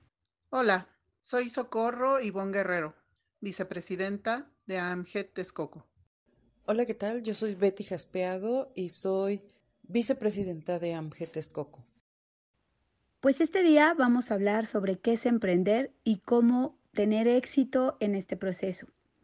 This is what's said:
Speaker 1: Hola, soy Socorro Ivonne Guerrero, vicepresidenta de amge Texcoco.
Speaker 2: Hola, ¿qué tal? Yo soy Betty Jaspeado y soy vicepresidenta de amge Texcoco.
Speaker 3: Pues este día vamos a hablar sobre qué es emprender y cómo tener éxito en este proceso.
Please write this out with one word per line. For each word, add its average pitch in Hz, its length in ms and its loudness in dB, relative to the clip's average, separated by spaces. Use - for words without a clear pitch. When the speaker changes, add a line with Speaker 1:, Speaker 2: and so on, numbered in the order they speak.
Speaker 1:
Hola, 208 380 2
soy 247 300 -4
Socorro 247 720 0
Ivonne 196 340 -4
Guerrero, 180 420 -2
vicepresidenta 196 1080 -6
de 190 140 -4
amge 180 440 -6
Texcoco. - 600 -10
Speaker 2:
Hola, 208 200 0
¿qué 214 100 -4
tal? 226 260 -4
Yo 220 140 -6
soy 214 180 -4
Betty 196 300 0
Jaspeado 185 920 -4
y 180 160 -6
soy 196 520 -2
vicepresidenta 196 960 -2
de 170 140 -4
amge 160 340 -8
Texcoco. - 580 -10
Speaker 3:
Pues 269 220 4
este 359 220 2
día 311 300 8
vamos 247 380 2
a 208 40 2
hablar 208 300 0
sobre 190 320 -2
qué - 160 0
es 226 120 -2
emprender 214 680 2
y 214 140 2
cómo 240 600 2
tener 214 340 2
éxito 254 720 2
en 202 160 0
este 190 220 -6
proceso. 190 500 -4